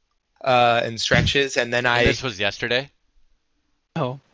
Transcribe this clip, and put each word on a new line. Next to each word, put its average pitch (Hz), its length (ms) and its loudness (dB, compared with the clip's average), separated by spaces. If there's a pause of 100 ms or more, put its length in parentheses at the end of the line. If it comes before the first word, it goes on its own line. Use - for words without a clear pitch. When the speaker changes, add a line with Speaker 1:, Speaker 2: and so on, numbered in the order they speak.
(440)
Speaker 1:
uh, 120 400 4
and 113 160 -6
stretches, 143 560 0
and 120 180 0
then 120 100 0
Speaker 2:
And 123 40 2
Speaker 1:
I 120 160 2
Speaker 2:
this 120 180 0
was 117 160 -6
yesterday? 117 540 -4 (1040)
Speaker 3:
Oh. 139 240 -6 (140)